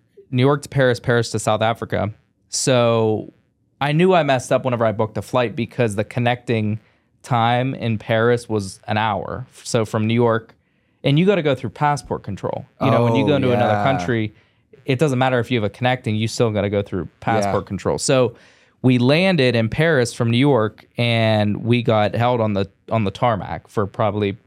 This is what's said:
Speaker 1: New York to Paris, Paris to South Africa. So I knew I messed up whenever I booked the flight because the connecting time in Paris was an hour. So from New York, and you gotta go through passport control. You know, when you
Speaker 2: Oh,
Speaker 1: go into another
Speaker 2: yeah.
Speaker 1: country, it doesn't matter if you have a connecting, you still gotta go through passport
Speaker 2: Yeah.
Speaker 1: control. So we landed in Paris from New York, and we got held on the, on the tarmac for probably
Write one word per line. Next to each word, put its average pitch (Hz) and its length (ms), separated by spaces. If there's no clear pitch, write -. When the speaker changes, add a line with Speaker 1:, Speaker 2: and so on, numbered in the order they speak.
Speaker 1:
New 127 100
York 143 220
to - 60
Paris, 127 300
Paris 120 320
to 110 80
South 107 220
Africa. 107 520
So 113 880
I 143 100
knew 180 220
I 165 100
messed 135 280
up 127 140
whenever 120 200
I 110 80
booked 107 220
the 104 60
flight 120 340
because 113 400
the 107 100
connecting 117 760
time 123 540
in 113 220
Paris 117 520
was 101 380
an 107 100
hour. 107 540
So - 340
from 110 220
New 113 80
York, 113 400
and 143 160
you 180 60
gotta 185 180
go 147 100
through 120 180
passport 147 520
control. - 420
You - 100
know, 117 120
when 120 120
you - 100
Speaker 2:
Oh, - 20
Speaker 1:
go - 80
into 98 160
another 113 220
Speaker 2:
yeah. 104 100
Speaker 1:
country, 113 500
it 127 140
doesn't 139 200
matter 127 200
if 117 120
you 123 100
have 101 80
a - 0
connecting, 123 460
you 110 140
still 120 220
gotta 101 180
go 101 120
through 90 280
passport 101 460
Speaker 2:
Yeah. - 20
Speaker 1:
control. 90 320
So 127 360
we 127 140
landed 143 580
in 113 140
Paris 151 420
from 117 200
New 120 80
York, 127 460
and 110 680
we 117 200
got 107 320
held 120 260
on 107 120
the, 98 140
on 113 140
the 98 80
tarmac 85 560
for 104 180
probably 104 500